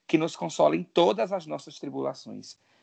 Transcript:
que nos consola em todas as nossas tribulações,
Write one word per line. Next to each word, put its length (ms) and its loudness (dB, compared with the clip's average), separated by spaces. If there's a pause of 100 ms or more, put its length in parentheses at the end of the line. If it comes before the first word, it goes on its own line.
que 120 2
nos 180 0
consola 400 2
em 80 -4
todas 480 2
as 140 -6
nossas 320 -12
tribulações, 800 -10 (240)